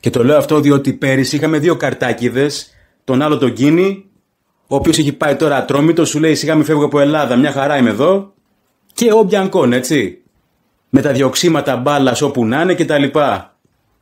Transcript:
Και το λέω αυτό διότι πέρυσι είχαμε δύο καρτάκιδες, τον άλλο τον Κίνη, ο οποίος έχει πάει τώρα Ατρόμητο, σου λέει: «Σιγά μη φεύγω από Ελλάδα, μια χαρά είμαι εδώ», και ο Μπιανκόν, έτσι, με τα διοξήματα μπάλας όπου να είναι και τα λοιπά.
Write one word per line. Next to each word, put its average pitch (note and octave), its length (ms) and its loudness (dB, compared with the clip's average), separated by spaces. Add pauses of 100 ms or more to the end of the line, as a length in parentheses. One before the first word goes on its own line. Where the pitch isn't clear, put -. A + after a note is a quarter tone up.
Και - 100 -2
το A#2+ 140 0
λέω C#3+ 120 4
αυτό D3 240 2
διότι C#3+ 320 2
πέρυσι C3+ 440 -2
είχαμε D#3 220 0
δύο E3 180 0
καρτάκιδες, B2 960 -4 (300)
τον C3 180 0
άλλο D3+ 160 0
τον B2 140 0
Κίνη, E3+ 520 0 (640)
ο - 100 -4
οποίος D#3 220 0
έχει C#3+ 140 0
πάει C#3+ 240 -2
τώρα D3 200 0
Ατρόμητο, D#3 480 0
σου - 160 -4
λέει: D#3+ 140 2
«Σιγά D#3 200 -2
μη D3+ 100 2
φεύγω D3 200 0
από C#3+ 160 0
Ελλάδα, C#3+ 360 0
μια C#3+ 160 2
χαρά C#3 240 -2
είμαι B2 140 2
εδώ», F3 420 -2 (600)
και A#3 200 0
ο A3 100 4
Μπιανκόν, F#3+ 500 0
έτσι, B2+ 500 -2 (680)
με C3+ 100 2
τα C#3 120 -2
διοξήματα C#3 640 0
μπάλας C3+ 460 0
όπου B2+ 220 -2
να B2 160 0
είναι F3+ 140 0
και D#3+ 100 -2
τα D3 140 -2
λοιπά. C3+ 580 -2 (460)